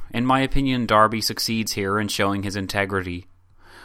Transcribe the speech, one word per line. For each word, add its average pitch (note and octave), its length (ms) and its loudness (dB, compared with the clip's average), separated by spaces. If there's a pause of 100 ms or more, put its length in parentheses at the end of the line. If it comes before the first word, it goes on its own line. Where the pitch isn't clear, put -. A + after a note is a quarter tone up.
(100)
in A#2+ 160 -2
my C3 140 4
opinion, C3 460 2
Darby G#2+ 340 4
succeeds A2+ 540 -4
here G2+ 260 0
in G#2 80 -2
showing G2+ 340 0
his G2 140 -6
integrity. F#2+ 720 -4 (580)